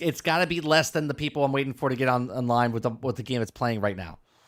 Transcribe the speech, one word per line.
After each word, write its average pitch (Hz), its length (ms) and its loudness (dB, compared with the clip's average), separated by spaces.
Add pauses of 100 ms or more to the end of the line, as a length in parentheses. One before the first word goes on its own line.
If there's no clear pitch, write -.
it's 160 180 -2
gotta 175 260 2
be 170 140 -2
less 156 300 4
than 151 180 -2
the 143 60 -2
people 147 280 -2
I'm 135 100 2
waiting 139 200 0
for 139 160 -2
to 131 80 -2
get 127 120 0
on, 127 220 2
online 120 420 2
with 113 120 -2
the, 120 60 0
with 113 260 -4
the 120 60 -8
game 123 200 -2
it's - 80 -4
playing 117 300 -2
right 101 160 0
now, 85 220 -10 (300)